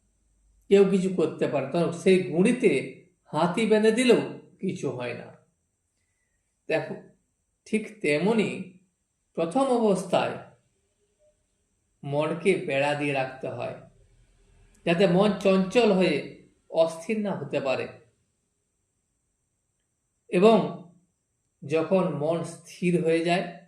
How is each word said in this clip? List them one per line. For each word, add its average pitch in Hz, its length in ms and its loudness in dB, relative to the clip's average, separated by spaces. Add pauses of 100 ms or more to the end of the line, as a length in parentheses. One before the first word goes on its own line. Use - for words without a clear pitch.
(680)
কেউ 196 160 6
কিছু 185 300 0
করতে 160 320 -2
পারে, 135 260 -2
তখন 170 200 0
সেই 190 300 4
গুঁড়িতে 160 840 0 (200)
হাতি 175 420 -2
বেঁধে 214 260 4
দিলেও 220 460 2 (220)
কিছু - 300 -6
হয় 120 240 -8
না। - 200 -16 (1300)
দেখো, 156 260 -4 (680)
ঠিক - 360 -6
তেমনি 170 760 -2 (560)
প্রথম 165 260 -2
অবস্থায় 214 800 0 (1700)
মনকে 156 500 0
বেড়া 147 400 -2
দিয়ে 143 180 -2
রাখতে 131 360 -6
হয়, 120 260 -10 (1120)
যাতে 175 220 2
মন 190 340 4
চঞ্চল 196 520 2
হয়ে 170 560 -2 (220)
অস্থির 165 500 -2
না 202 160 -4
হতে 139 240 -6
পারে। 123 280 -4 (2500)
এবং 185 560 2 (840)
যখন 160 480 0
মন 156 300 -4
স্থির - 600 -4
হয়ে 165 200 2
যায়, 175 440 -2